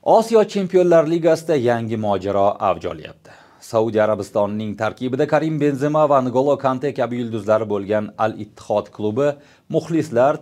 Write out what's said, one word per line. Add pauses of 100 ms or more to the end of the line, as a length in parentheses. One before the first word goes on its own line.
Osiyo
Chempionlar
Ligasida
yangi
mojaro (220)
avj (100)
olyapti. (300)
Saudiya
Arabistonining
tarkibida
Karim
Benzema
va
N'Golo
Kante
kabi
yulduzlari
bo'lgan
Al-Ittihod
klubi (400)
muxlislar